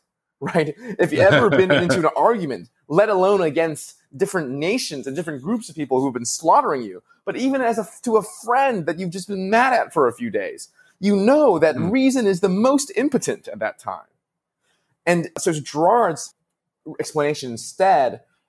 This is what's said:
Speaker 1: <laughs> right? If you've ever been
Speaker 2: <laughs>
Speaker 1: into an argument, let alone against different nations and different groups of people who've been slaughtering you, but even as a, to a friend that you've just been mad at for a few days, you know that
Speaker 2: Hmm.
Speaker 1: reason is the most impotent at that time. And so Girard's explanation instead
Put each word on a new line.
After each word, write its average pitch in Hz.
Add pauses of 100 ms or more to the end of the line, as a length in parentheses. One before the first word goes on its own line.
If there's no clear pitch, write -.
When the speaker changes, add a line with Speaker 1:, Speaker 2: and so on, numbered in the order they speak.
(180)
Speaker 1:
<laughs> -
right? 156
If 208
you've 151
ever 180
been 185
Speaker 2:
<laughs> 143
Speaker 1:
into 175
an 156
argument, 156 (180)
let 196
alone 196
against 160 (200)
different 160
nations 151
and 135
different 156
groups 214
of 156
people 131
who've 139
been 120
slaughtering 165
you, 95 (220)
but 196
even 269
as 233
a, 208 (180)
to 220
a 208 (220)
friend 240
that 160
you've 185
just 180
been 190
mad 247
at 156
for 139
a 113
few 120
days, 95 (320)
you 202
know 233
that 151
Speaker 2:
Hmm. 165
Speaker 1:
reason 262
is 190
the 202
most 240
impotent -
at 104
that 107
time. 95 (1000)
And 170
so -
Girard's 165 (680)
explanation 147
instead 135 (280)